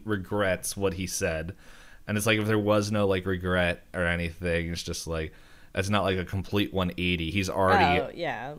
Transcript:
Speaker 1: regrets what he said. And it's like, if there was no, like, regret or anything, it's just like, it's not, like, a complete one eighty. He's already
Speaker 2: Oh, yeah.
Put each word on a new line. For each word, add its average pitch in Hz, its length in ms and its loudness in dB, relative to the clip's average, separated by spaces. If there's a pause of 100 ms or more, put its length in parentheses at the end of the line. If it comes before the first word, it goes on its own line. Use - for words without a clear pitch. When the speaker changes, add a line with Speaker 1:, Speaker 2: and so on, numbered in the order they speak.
Speaker 1:
regrets 98 720 -2
what 98 160 0
he 92 140 -4
said. 82 480 -4 (520)
And 107 100 0
it's 101 80 0
like, 110 140 4
if 104 80 0
there 107 120 4
was 104 320 2
no, 104 160 2
like, 95 180 2
regret 90 680 0
or 90 120 -2
anything, 85 680 -2
it's 85 120 -6
just - 220 -6
like, 80 280 -6 (420)
it's 98 140 -2
not, 101 140 2
like, 92 140 2
a 87 80 -2
complete 98 480 -2
one 90 240 0
eighty. 90 320 0
He's 95 200 0
already 98 520 4
Speaker 2:
Oh, - 120 -4
yeah. 139 460 -6